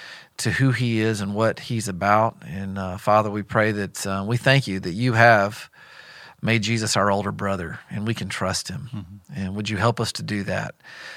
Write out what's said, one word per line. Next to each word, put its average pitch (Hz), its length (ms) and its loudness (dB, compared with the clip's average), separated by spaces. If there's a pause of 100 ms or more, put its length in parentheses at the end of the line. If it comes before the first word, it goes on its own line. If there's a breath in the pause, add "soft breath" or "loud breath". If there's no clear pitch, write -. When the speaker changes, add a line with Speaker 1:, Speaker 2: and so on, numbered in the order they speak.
(380 loud breath)
Speaker 1:
to - 140 -2
who 131 200 4
he 117 300 0
is 110 200 0
and 101 140 -4
what 110 240 2
he's 113 280 -6
about. 101 580 2
And, 98 340 -8
uh, 92 180 -4
Father, 107 320 4
we 101 140 -4
pray 107 300 2
that, 101 340 -6
uh, 98 200 -2
we 117 100 0
thank 135 300 4
you 98 120 -2
that 87 140 -4
you 120 200 0
have 110 560 6 (720 loud breath)
made 113 220 2
Jesus 110 340 -2
our 101 140 4
older 98 220 -2
brother 98 460 -6 (100)
and 104 180 -6
we 117 60 0
can 95 160 -8
trust - 400 -4
him. 92 240 -10
Speaker 2:
Mm-hmm. 101 480 -12
Speaker 1:
And 95 140 -4
would 104 140 -6
you 110 80 -2
help 117 240 2
us 110 120 -2
to - 100 -10
do 104 220 -4
that? 95 300 -6 (420 loud breath)